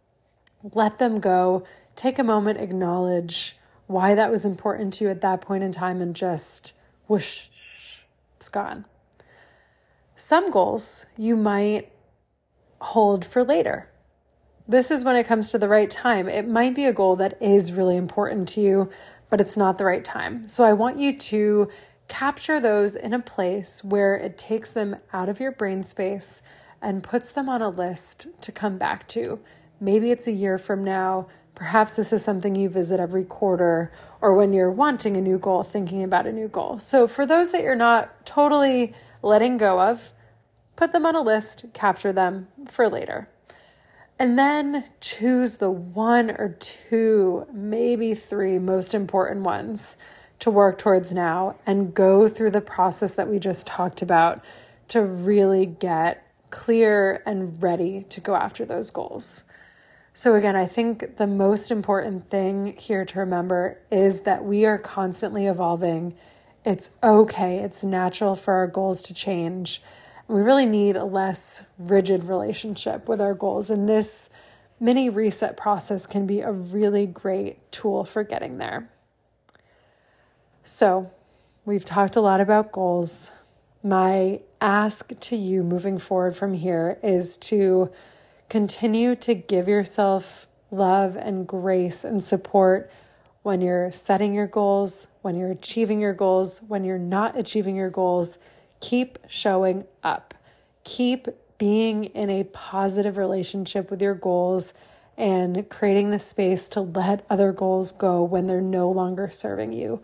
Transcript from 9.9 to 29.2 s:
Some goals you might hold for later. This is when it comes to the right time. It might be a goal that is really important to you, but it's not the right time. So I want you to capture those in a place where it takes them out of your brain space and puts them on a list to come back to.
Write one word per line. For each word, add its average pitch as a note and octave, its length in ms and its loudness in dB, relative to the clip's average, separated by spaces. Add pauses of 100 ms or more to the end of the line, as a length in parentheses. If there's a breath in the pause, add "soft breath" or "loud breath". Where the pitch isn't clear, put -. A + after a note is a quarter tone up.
Some F4+ 360 2
goals G#3 560 0 (100)
you A3+ 180 0
might G#3 560 0 (880)
hold G3+ 440 2
for - 180 2
later. - 480 0 (800)
This B3+ 240 4
is C4 120 0
when B3+ 120 4
it A#3 100 2
comes A3 240 2
to A#3 80 0
the G3+ 100 0
right G#3 220 4
time. G3 380 0
It G#3 180 -4
might A#3+ 280 2
be C#4 100 -2
a B3+ 80 4
goal F#3+ 240 2
that F#3+ 260 -2
is G3+ 300 6
really F3+ 240 2
important F#3 540 -2
to - 100 -2
you, G3 300 4 (380 loud breath)
but G#3 120 4
it's - 160 0
not F#3+ 220 2
the G3 80 0
right F3+ 180 0
time. - 420 -8
So A#3+ 160 2
I A3 100 8
want A#3+ 260 0
you C#4 180 0
to G#3 520 2 (420 loud breath)
capture C#4+ 480 -2
those G#3 380 2
in G#3+ 180 -6
a B3 60 -2
place F#3+ 640 -4
where G3 320 2
it F#3 200 -8
takes A3 360 -6
them G3+ 240 -4 (160)
out F#3 160 -4
of G3+ 100 -4
your C4 140 -6
brain G3 320 -4
space G3 580 -4 (400 loud breath)
and G3 220 -6
puts A#3+ 260 -4
them C4+ 180 -6
on B3 140 -4
a G#3+ 60 -2
list F3+ 580 -6 (160)
to - 80 -8
come G3+ 260 -6
back - 300 -6
to. - 320 -6 (420 soft breath)